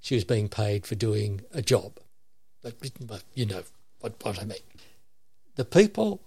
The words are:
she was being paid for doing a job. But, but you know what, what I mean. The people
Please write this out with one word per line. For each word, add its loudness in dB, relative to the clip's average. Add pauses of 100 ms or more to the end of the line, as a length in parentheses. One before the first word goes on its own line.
she 0
was 4
being 2
paid 0
for -4
doing 0 (100)
a -4
job. 2 (640)
But, -10 (240)
but -10 (120)
you 0
know -2 (360)
what, -6 (100)
what -4
I -8
mean. -8 (1000)
The 0
people 6